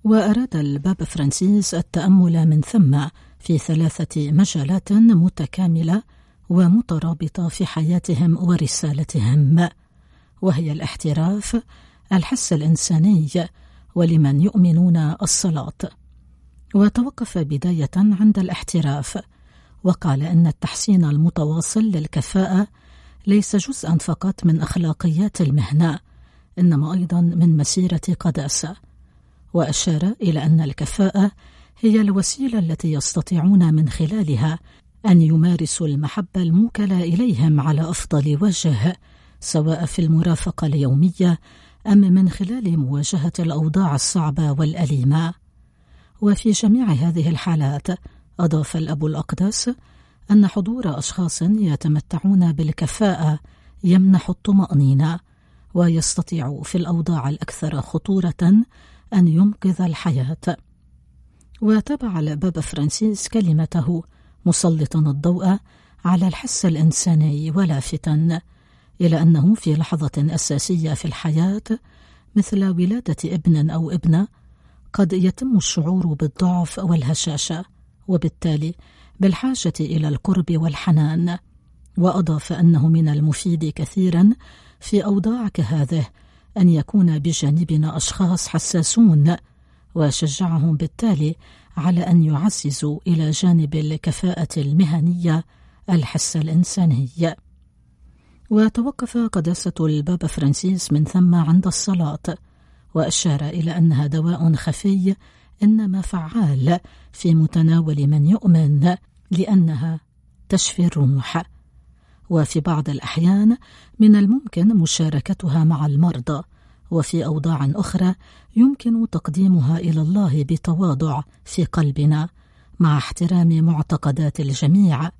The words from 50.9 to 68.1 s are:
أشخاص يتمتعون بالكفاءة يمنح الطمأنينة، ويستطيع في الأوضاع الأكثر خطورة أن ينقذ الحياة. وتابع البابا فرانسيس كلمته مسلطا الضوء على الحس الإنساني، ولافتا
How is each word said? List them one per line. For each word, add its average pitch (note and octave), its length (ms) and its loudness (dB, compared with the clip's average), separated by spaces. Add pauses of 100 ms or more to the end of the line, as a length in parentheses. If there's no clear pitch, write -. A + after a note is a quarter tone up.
أشخاص - 440 -6
يتمتعون F3 1120 0
بالكفاءة D#3 840 -2 (460)
يمنح F#3 440 4
الطمأنينة، D#3+ 880 2 (560)
ويستطيع E3 880 -2
في F3+ 160 -6
الأوضاع E3 500 -2
الأكثر D3+ 520 -6
خطورة F#3 840 2 (500)
أن F3+ 140 6
ينقذ F#3 540 2
الحياة. D#3 760 -4 (1040)
وتابع G#3+ 580 -2
البابا D#3 420 -4
فرانسيس F3 680 -4
كلمته E3 760 -2 (420)
مسلطا E3 520 0
الضوء F3 600 0 (460)
على F3+ 240 0
الحس - 380 -6
الإنساني، D#3 840 0
ولافتا D#3+ 920 -2 (600)